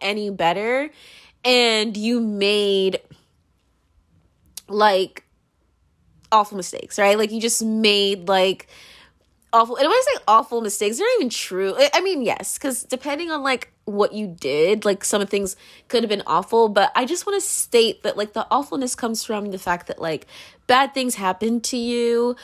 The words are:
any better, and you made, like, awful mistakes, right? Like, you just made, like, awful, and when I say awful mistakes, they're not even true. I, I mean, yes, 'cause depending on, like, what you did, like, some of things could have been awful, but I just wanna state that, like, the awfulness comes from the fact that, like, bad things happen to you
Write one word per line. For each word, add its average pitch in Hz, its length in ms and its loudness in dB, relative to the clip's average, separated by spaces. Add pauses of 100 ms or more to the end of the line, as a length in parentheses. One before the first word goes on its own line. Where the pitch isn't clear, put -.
any 208 280 -4
better, 202 600 -2 (540)
and 233 520 2
you 226 240 -2
made, 202 840 0 (1700)
like, 196 560 2 (1080)
awful 208 260 2
mistakes, - 420 -10
right? 202 180 6
Like, 214 140 0
you 220 100 -6
just 233 220 -2
made, 202 640 2
like, 190 400 2 (880)
awful, 226 220 4
and 277 100 4
when 392 100 4
I 508 80 4
say 554 220 0
awful 233 340 4
mistakes, 214 360 -2
they're 392 100 0
not 508 120 2
even 262 100 0
true. 190 480 -4
I, 277 180 2
I 339 60 2
mean, 370 200 -2
yes, - 360 -4
'cause 262 260 -6
depending 294 480 -8
on, 302 100 -4
like, 262 300 -4 (140)
what 202 280 -2
you 214 140 -6
did, 170 560 0
like, 196 220 -2
some 208 160 0
of 202 80 -4
things 202 260 -4 (320)
could 233 160 0
have 226 60 -4
been 202 180 -2
awful, 220 420 2
but 202 260 4
I 233 100 2
just 330 200 -4
wanna 403 160 -2
state - 640 0
that, - 140 -4
like, 208 160 -6
the 226 180 -6
awfulness 269 440 -2
comes 226 280 -6
from 208 280 -6
the 190 60 -8
fact 175 300 -4
that, - 140 -10
like, 160 260 -6 (400)
bad 269 260 4
things 254 220 -2
happen 202 460 -2
to 254 160 -4
you 240 680 0